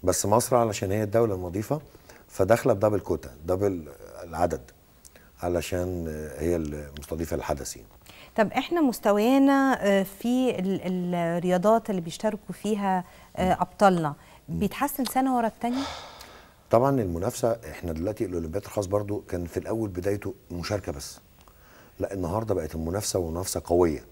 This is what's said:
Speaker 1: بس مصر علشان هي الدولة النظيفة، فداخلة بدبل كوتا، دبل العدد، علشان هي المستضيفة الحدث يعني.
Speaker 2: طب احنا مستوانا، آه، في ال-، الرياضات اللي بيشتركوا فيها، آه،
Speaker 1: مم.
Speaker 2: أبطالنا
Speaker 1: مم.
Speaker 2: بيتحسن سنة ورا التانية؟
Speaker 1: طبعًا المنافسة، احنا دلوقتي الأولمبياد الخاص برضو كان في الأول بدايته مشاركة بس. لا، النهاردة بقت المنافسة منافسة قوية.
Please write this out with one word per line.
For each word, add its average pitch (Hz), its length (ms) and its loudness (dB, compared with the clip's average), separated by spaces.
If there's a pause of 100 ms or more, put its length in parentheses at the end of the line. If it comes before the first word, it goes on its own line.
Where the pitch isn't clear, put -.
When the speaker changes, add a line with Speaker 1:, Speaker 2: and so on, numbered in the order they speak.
Speaker 1:
بس 90 240 0
مصر 117 300 4
علشان 107 360 2
هي 110 100 0
الدولة 107 320 2
النظيفة، 92 460 -4 (480)
فداخلة 113 440 4
بدبل 104 280 2
كوتا، 78 300 -4 (160)
دبل 92 420 -2 (340)
العدد، 82 380 0 (840)
علشان 87 640 -2 (320)
هي 82 180 0
المستضيفة 73 800 -6
الحدث 69 400 -6
يعني. - 120 -20 (480)
Speaker 2:
طب 214 160 2
احنا 330 280 0
مستوانا، 269 1000 4
آه، 196 220 4
في 247 560 0
ال-، 185 260 0
الرياضات 180 1040 2
اللي 190 100 -2
بيشتركوا 196 640 -6
فيها، 202 420 0 (320)
آه، 185 120 2
Speaker 1:
مم. 180 120 4
Speaker 2:
أبطالنا 175 540 4 (340)
Speaker 1:
مم. 170 100 -4
Speaker 2:
بيتحسن 247 460 -2
سنة 262 320 0
ورا 233 100 2
التانية؟ 240 360 -2 (880)
Speaker 1:
طبعًا 131 300 4
المنافسة، 101 560 0 (140)
احنا 85 220 -6
دلوقتي 98 320 -4
الأولمبياد 87 400 -4
الخاص 104 220 -4
برضو 104 420 -2
كان 87 180 -4
في 85 100 -8
الأول 104 320 -4
بدايته 98 460 -4 (160)
مشاركة 87 420 -4
بس. - 260 -12 (840)
لا، 98 140 -4
النهاردة 98 400 -2
بقت 78 200 -4
المنافسة 85 560 -2
منافسة 85 340 -4
قوية. 85 480 4